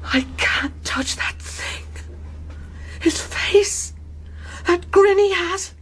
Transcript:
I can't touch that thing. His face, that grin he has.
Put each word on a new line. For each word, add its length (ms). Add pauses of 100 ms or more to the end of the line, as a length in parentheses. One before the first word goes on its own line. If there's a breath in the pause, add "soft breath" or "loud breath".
I 220 (120)
can't 460
touch 340
that 220
thing. 460 (1160 loud breath)
His 200
face, 720 (720 loud breath)
that 260
grin 260
he 160
has. 480